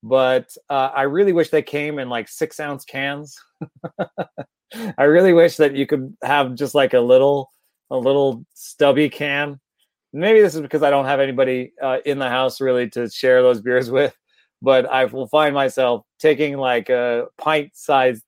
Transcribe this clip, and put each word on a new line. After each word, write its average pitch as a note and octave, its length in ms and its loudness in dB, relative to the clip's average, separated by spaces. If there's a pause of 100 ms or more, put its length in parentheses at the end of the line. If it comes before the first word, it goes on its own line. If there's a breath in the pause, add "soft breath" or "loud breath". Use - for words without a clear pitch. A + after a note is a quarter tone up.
but, B2+ 540 0 (140)
uh, C3+ 240 -2
I C#3 100 -2
really F3+ 300 0
wish E3+ 160 0
they D#3 140 0
came D3 360 -8
in, B2+ 100 -10
like, A#2 180 -8
six-ounce D3 580 -10
cans. C#3+ 520 -10 (240)
<laughs> - 1400 -14
I C3+ 60 0
really F3 300 6
wish E3+ 240 4
that C#3+ 180 2
you C#3 100 -2
could C3+ 380 -6
have C3+ 320 -2
just, C3+ 200 -6
like, C3+ 180 2
a B2+ 60 4
little, C3 520 4 (400)
a C3 60 -4
little C3+ 560 0
stubby C#3+ 560 0
can. C#3+ 500 -6 (540)
Maybe G#3 280 4
this E3+ 140 2
is D#3+ 60 -6
because C#3+ 220 -2
I C#3+ 60 4
don't C#3 160 2
have C3+ 140 -2
anybody, C3 600 -2
uh, C3 240 -4
in C#3 140 -4
the C3 100 -4
house B2+ 320 -2
really B2 300 0
to A#2+ 180 -6
share B2+ 320 2
those B2 200 4
beers B2 300 -2
<laughs> C3 80 -2
with, C#3+ 160 -2 (460)
but B2+ 240 4
I C3 200 0
will B2 220 -8
find D3+ 260 2
myself B2+ 520 -2 (140)
taking, D3 380 0
like, B2+ 320 -2
a A#2+ 360 -2 (120)
pint-sized C#3 920 -2